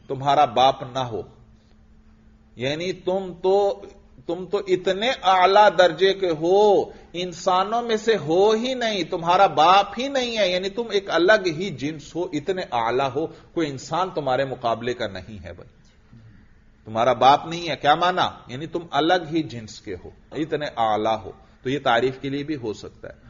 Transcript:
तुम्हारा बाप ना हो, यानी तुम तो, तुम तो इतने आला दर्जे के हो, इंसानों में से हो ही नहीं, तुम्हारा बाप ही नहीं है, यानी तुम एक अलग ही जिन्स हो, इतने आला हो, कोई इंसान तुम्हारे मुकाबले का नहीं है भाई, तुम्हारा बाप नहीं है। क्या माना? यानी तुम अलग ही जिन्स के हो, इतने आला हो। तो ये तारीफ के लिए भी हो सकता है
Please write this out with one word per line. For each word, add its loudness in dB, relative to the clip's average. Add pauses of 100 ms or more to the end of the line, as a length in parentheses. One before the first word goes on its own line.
तुम्हारा 2
बाप 2
ना -6
हो, -8 (1300)
यानी -6
तुम -6
तो, 0 (420)
तुम -8
तो -6
इतने 0
आला 6
दर्जे 4
के -4
हो, 2 (220)
इंसानों -2
में -2
से 0
हो 2
ही -2
नहीं, -4
तुम्हारा 2
बाप 4
ही -4
नहीं -4
है, 2
यानी -2
तुम -8
एक -2
अलग 4
ही -4
जिन्स -10
हो, -6
इतने -6
आला 0
हो, -4 (220)
कोई -2
इंसान -6
तुम्हारे -2
मुकाबले -4
का -6
नहीं -12
है -16
भाई, -20 (1160)
तुम्हारा 2
बाप 4
नहीं -8
है। -4
क्या 4
माना? -2
यानी -10
तुम -8
अलग 0
ही -2
जिन्स -12
के -14
हो, -14 (240)
इतने -6 (120)
आला 0
हो। -10 (300)
तो -6
ये -2
तारीफ 0
के -8
लिए -8
भी -6
हो -8
सकता -16
है -20 (160)